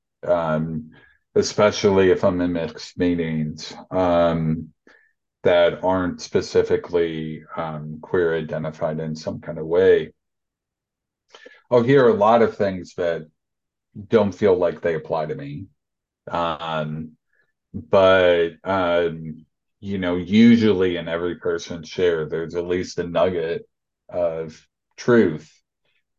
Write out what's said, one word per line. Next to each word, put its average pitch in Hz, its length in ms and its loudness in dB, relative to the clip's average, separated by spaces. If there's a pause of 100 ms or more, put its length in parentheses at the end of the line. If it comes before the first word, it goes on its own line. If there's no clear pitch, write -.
(260)
um, 80 680 -2 (440)
especially 101 760 2
if 87 140 2
I'm 90 180 0
in 87 120 -2
mixed 82 440 -8
meetings, 80 760 -4 (180)
um, 85 760 0 (760)
that 87 400 2
aren't 90 380 -2
specifically, 85 1200 -2 (120)
um, 78 460 -10
queer 85 340 -2
identified 78 640 -6
in 80 160 -8
some - 240 -10
kind 80 200 -12
of 80 80 -8
way, 87 460 2 (1600)
I'll 120 140 4
hear 131 240 6
a 110 60 6
lot 110 280 4
of 104 160 2
things 92 380 -6
that 82 320 -4 (800)
don't 104 260 2
feel 98 220 2
like 85 260 -2
they 82 140 -2
apply 78 320 -4
to 73 80 -8
me. 71 300 -12 (640)
Um, 80 800 -6 (640)
but, 92 800 4 (120)
um, 85 840 -4 (340)
you 101 180 -8
know, 90 180 -2
usually 98 840 4
in 82 100 -8
every 85 280 -4
person's 82 540 -6
share, 85 380 0
there's 82 280 -6
at 87 120 -4
least 90 320 -4
a 85 80 -4
nugget 85 600 -2 (420)
of 82 560 -6 (300)
truth 101 580 2 (640)